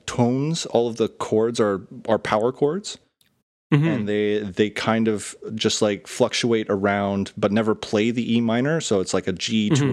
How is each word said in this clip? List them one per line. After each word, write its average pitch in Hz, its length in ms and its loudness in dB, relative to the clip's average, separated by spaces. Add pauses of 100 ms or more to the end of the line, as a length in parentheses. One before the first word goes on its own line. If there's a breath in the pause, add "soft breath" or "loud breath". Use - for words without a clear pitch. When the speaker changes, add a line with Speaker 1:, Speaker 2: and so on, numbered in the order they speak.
Speaker 1:
tones, 135 640 0
all 117 200 2
of 113 100 -6
the 110 120 2
chords 117 500 -2
are, 101 220 2 (260)
are 107 120 2
power 110 320 0
chords. 156 460 -4 (760)
Speaker 2:
Mm-hmm. 151 140 2
Speaker 1:
And 123 220 -4
they, 104 300 0
they 104 300 0
kind 113 380 0
of 104 260 -4 (220)
just, - 260 0
like, 104 240 0
fluctuate 117 640 0
around, 98 680 0
but 104 160 2
never 110 200 2
play 107 380 0
the 117 240 -2
E 117 60 2
minor. 123 400 0
So 104 180 0
it's 92 140 -4
like 92 140 -2
a 98 60 -2
G 107 360 -2
to 143 160 2
a - 80 0